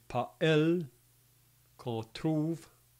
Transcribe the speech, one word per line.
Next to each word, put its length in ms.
par 320
elle 480
qu'on 260
trouve, 640